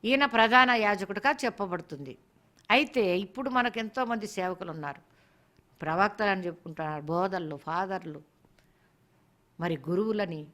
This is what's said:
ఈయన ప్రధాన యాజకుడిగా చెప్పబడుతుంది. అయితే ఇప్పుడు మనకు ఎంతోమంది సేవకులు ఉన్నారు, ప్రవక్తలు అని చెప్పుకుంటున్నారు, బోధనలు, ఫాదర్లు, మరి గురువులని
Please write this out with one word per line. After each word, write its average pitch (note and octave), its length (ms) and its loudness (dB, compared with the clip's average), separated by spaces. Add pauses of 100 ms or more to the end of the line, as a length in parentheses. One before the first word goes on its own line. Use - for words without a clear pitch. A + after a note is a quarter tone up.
ఈయన C4+ 220 2
ప్రధాన A#3 460 6
యాజకుడిగా G#3 600 0
చెప్పబడుతుంది. F3 800 -6 (560)
అయితే B3+ 340 4 (140)
ఇప్పుడు B3+ 320 -6
మనకు B3 300 0
ఎంతోమంది A3+ 480 -4
సేవకులు F3+ 440 -6
ఉన్నారు, D3 300 -10 (800)
ప్రవక్తలు G3+ 480 2
అని F#3 160 0
చెప్పుకుంటున్నారు, D#3 560 -6
బోధనలు, E3+ 560 -2
ఫాదర్లు, E3+ 640 -6 (1400)
మరి E3+ 160 -2 (140)
గురువులని G3 520 0 (120)